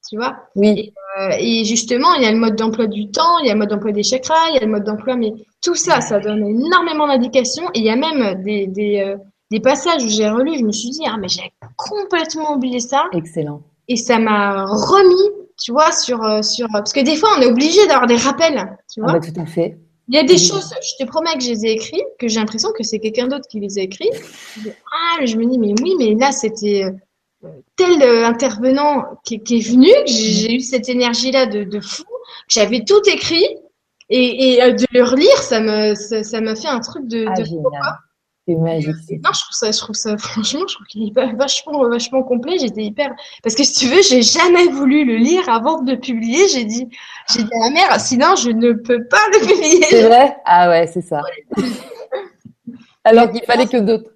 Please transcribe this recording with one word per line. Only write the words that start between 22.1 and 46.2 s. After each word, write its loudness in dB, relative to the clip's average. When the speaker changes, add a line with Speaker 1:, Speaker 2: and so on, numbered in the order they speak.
Speaker 1:
que -2
j'ai -2
l'impression -4
que -8
c'est -6
quelqu'un -4
d'autre -6
qui -10
les -8
a -4
écrits. -4
Je -16
dis, -10
ah, -2
je -2
me 0
dis, 0
mais 0
oui, 0
mais 2
là, 2
c'était, -2
euh, -14
tel, 4
euh, 6
intervenant 0
qui, -10
qui -2
est -2
venu, 8
que 6
j'ai, 0
j'ai 0
eu 0
cette -4
énergie-là 0
de, -4
de -8
fou, -14
que -20
j'avais 0
tout 4
écrit, 0
et, 2
et, 6
euh, 6
de 0
le 4
relire, 6
ça -2
me, 0
ça, -6
ça -6
m'a -4
fait -8
un -2
truc -12
de, -4
Speaker 2:
Ah, -4
Speaker 1:
de -2
fou, -8
Speaker 2:
génial. -8
Speaker 1:
quoi. -6
Speaker 2:
C'est 0
Speaker 1:
Et, 0
euh, -2
Speaker 2:
magique, -2
Speaker 1:
et -8
Speaker 2:
ça. -12
Speaker 1:
non, -2
je -4
trouve -12
ça, -4
je -4
trouve -10
ça, -6
<laughs> -
franchement, -6
je -10
trouve -20
qu'il -8
est -10
pas, 0
vachement, -2
vachement -2
complet. -4
J'étais -4
hyper, -4
parce -2
que 2
si 0
tu 0
veux, 6
j'ai 4
jamais 4
voulu 2
le 0
lire 2
avant 0
de -2
le -2
publier. 0